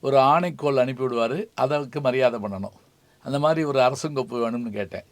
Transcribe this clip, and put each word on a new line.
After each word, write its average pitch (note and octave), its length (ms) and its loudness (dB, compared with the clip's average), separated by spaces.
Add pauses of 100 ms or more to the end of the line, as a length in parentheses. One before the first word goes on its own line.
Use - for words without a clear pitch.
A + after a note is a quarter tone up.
ஒரு C#3 160 4
ஆணைக்கோல் C#3+ 640 4
அனுப்பி B2+ 240 0
விடுவாரு, A#2+ 420 -2 (100)
அதற்கு C#3+ 460 -2
மரியாதை B2+ 380 2
பண்ணணும். G2 380 -8 (460)
அந்த C#3 160 -4
மாதிரி D#3 240 2
ஒரு C#3 160 0
அரசங்கோப்பு B2+ 640 0
வேணும்னு A#2 260 -4
கேட்டேன். G2+ 420 -8